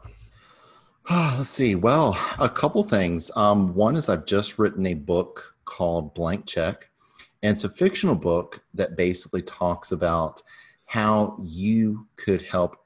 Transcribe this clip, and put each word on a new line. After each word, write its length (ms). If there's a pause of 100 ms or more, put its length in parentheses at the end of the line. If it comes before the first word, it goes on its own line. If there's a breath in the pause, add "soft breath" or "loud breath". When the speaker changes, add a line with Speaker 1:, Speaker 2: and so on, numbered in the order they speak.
Speaker 1:
on. 1300
Speaker 2:
<sighs> 20
Let's 100
see. 260
Well, 440 (200 loud breath)
a 120
couple 340
things. 500
Um, 400
one 220
is 140
I've 160
just 320
written 260
a 80
book 600 (100)
called 500
Blank 300
Check. 460 (520 loud breath)
And 100
it's 120
a 60
fictional 440
book 480 (120)
that 220
basically 440
talks 520
about 500 (420 loud breath)
how 580
you 640 (100)
could 260
help 420